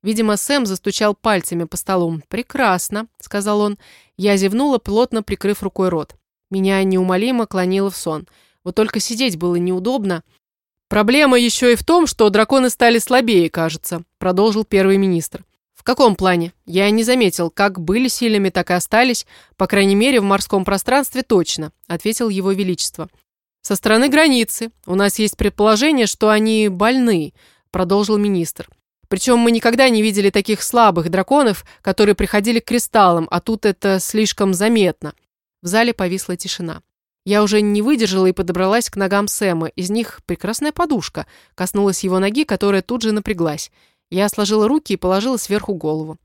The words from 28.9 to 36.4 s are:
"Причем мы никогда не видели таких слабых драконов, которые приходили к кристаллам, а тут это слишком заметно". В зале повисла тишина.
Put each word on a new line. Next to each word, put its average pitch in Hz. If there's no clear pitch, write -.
"Причем 233
мы 233
никогда 233
не 220
видели 202
таких 202
слабых 185
драконов, 208
которые 202
приходили 208
к -
кристаллам, 190
а 175
тут 220
это 190
слишком 202
заметно". 190
В -
зале 226
повисла 185
тишина. 165